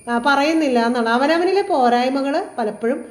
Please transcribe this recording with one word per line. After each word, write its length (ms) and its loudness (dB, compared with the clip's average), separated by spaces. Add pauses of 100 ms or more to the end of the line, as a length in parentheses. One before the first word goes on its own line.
(100)
ആ, 60 0 (120)
പറയുന്നില്ല 600 2
എന്നാണ്. 300 -2
അവനവനിലെ 440 2 (100)
പോരായ്മകൾ 640 0 (220)
പലപ്പോഴും 420 -4 (100)